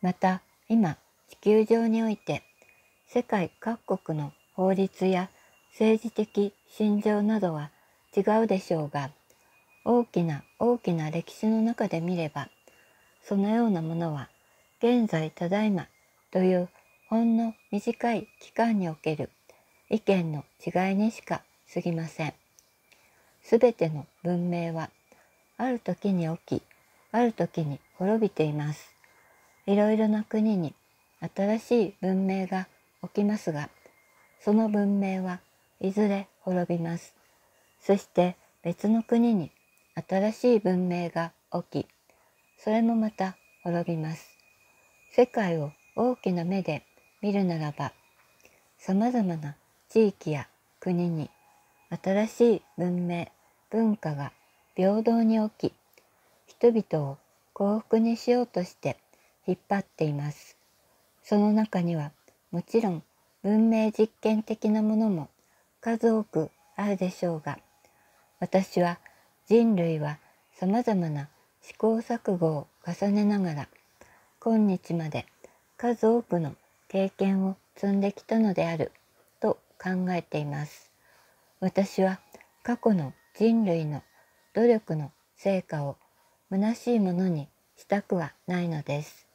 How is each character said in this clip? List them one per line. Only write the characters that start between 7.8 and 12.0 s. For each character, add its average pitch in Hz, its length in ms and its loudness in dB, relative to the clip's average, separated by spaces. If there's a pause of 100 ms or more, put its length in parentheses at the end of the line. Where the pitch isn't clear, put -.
違 202 60 2 (220)
う 226 40 0
で 190 120 2
し - 140 -4
ょ 156 120 -2
う 147 40 -8
が、 143 220 -6 (720)
大 240 220 2
き - 180 0
な 156 220 -4 (120)
大 240 200 2
き 196 160 -2
な 156 180 -2
歴 - 220 -6
史 - 140 -4
の 220 140 2
中 226 280 -2
で 165 100 -2
見 175 160 -2